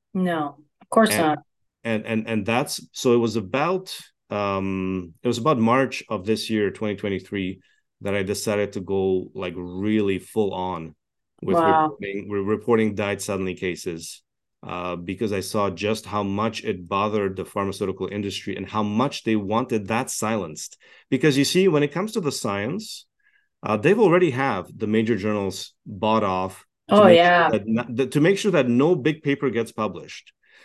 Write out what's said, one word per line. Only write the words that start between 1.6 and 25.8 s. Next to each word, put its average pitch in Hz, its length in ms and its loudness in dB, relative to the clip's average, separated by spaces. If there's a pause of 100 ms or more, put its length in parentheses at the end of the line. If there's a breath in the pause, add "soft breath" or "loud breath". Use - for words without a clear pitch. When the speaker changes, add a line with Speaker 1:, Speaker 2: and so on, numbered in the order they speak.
Speaker 2:
and, 110 240 -2
and, 110 220 -2
and 110 160 -2
that's, 117 480 -2
so 123 220 2
it 120 40 6
was 113 180 0
about, 147 600 -2 (320)
um, 95 960 -4
it 123 60 -2
was 117 100 0
about 135 200 2
March 123 520 2
of 98 160 -6
this 107 240 -2
year, 104 200 0
twenty 104 260 -4
twenty-three, 95 640 -6 (420)
that 101 120 -2
I 101 80 0
decided 104 520 -2
to 104 60 -6
go, 95 540 0
like, 90 220 -8
really 95 640 0
full 101 340 -2
on 90 420 -6 (460)
with 185 160 0
Speaker 1:
Wow. 160 400 4
Speaker 2:
reporting, 101 320 -10
re-, 104 120 -2
reporting 107 540 0
died 101 280 -2
suddenly 95 320 -4
cases, 85 680 -8 (400)
uh, 90 340 -8
because 95 360 -6
I 98 80 -2
saw 101 300 -2
just 104 340 -4
how 104 180 -4
much 104 400 -2
it 92 260 -6
bothered 101 480 -2
the 90 100 -6
pharmaceutical 95 640 -4
industry 101 480 -6
and 95 120 -8
how 107 140 -2
much 107 420 -2
they 110 120 0
wanted 107 520 -2
that 113 220 -2
silenced. 107 640 -6 (320 soft breath)
Because, 135 300 2
you 139 80 4
see, 185 220 4
when 151 140 4
it 147 100 0
comes 202 200 -4
to 226 80 -2
the 147 120 -2
science, 117 720 -6 (560)
uh, 107 140 0
they've 156 220 4
already 180 320 6
have 120 460 -2
the 110 100 -4
major 110 300 2
journals 98 560 -4 (120)